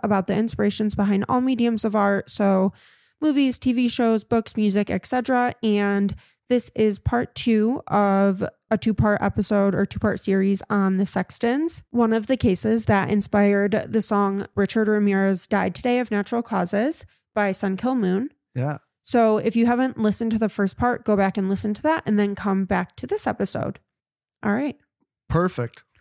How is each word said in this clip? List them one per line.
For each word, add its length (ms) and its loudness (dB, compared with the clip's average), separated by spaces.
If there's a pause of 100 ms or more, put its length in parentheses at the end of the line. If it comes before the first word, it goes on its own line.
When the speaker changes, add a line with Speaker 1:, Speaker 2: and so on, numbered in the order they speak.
Speaker 1:
about 260 0
the 60 0
inspirations 600 -2
behind 340 2
all 140 2
mediums 420 0
of 100 -2
art. 360 0
So 420 2 (480)
movies, 380 2
T 160 0
V 120 2
shows, 380 0
books, 320 -2
music, 320 2
et 160 -2
cetera. 580 0
And 540 0 (320)
this 260 0
is 240 0
part 360 -2
two 540 0
of 540 2 (280)
a 80 0
two-part 420 0
episode 540 0
or 100 0
two-part 360 -4
series 500 0
on 260 2
the 80 2
Sextons. 880 -2
One 240 2
of 120 -2
the 120 0
cases 480 0
that 240 2
inspired 640 2 (180)
the 100 0
song 540 -2
Richard 340 0
Ramirez 580 2
Died 280 -2
Today 240 -2
of 120 -4
Natural 320 -2
Causes 640 -2 (300)
by 180 0
Sun 240 -4
Kill 180 -2
Moon. 360 0 (240)
Speaker 2:
Yeah. 240 -4 (240)
Speaker 1:
So 340 2
if 180 -2
you 120 2
haven't 320 0
listened 320 0
to 80 0
the 100 0
first 300 -2
part, 260 0
go 100 2
back 220 0
and 100 -2
listen 280 -2
to 80 -18
that 240 0
and 120 2
then 160 0
come 300 -2
back 320 -4
to 100 -12
this 200 -4
episode. 540 -4 (640)
All 120 0
right. 240 -4 (500)
Speaker 2:
Perfect. 560 -2 (160)